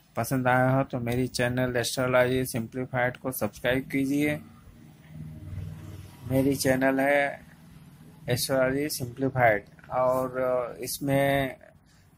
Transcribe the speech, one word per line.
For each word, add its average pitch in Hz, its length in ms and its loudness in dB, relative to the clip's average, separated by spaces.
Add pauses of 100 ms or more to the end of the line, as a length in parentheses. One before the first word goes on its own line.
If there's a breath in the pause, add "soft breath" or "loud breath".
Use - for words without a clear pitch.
(160)
पसंद 127 320 0
आया 127 220 6
हो, 135 140 4
तो 135 160 -8
मेरी 120 280 -2
चैनल 123 500 0
एस्ट्रोलॉजी 127 680 2
सिंप्लीफाइड 127 720 -2
को 131 140 -6
सब्सक्राइब 127 580 -2
कीजिए। 143 500 0 (1900)
मेरी 135 240 4
चैनल 135 440 2
है 143 420 0 (880)
एस्ट्रोलॉजी 135 600 0
सिंप्लीफाइड 123 760 2 (260)
और 127 500 0 (400)
इसमें 139 760 0 (640 soft breath)